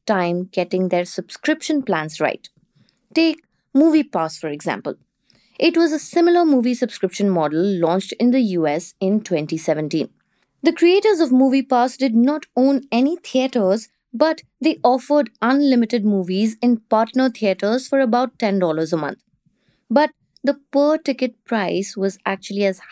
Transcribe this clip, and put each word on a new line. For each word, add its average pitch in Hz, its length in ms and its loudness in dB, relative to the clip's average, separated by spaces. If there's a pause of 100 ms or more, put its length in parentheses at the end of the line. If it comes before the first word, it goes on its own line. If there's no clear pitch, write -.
time 180 440 0
getting 185 380 -2
their 175 160 0
subscription 302 800 -4
plans 156 380 -4
right. - 280 -4 (640)
Take 320 300 0 (320)
MoviePass, 269 640 2
for 160 100 -8
example. 147 460 -6 (640)
It 339 180 2
was 330 160 2
a 311 60 -4
similar 349 460 2
movie 254 300 2
subscription 202 540 -4
model 160 340 0
launched 185 520 -2
in 240 160 0
the 262 100 2
U 180 260 0
S 147 340 -4
in 208 220 0
twenty 160 360 -4
seventeen. 156 500 -4 (540)
The 320 100 4
creators 370 480 4
of 285 100 2
MoviePass 254 680 2
did 262 160 0
not 277 320 2 (100)
own 262 340 2
any 269 280 0
theaters, 226 720 -2 (240)
but 311 300 0 (180)
they 311 220 0
offered 262 480 2 (100)
unlimited 240 640 2
movies 202 560 0
in 240 180 2
partner 226 500 0
theaters 220 580 -2
for 277 140 0
about 254 380 0
ten 202 200 0
dollars 160 340 -2
a 170 40 -2
month. 147 260 -6 (640)
But 302 220 2 (320)
the 285 160 -2 (140)
per 294 240 2
ticket 262 480 -4
price 190 520 -4
was 196 300 -4
actually 196 380 -6
as 190 160 -2 (120)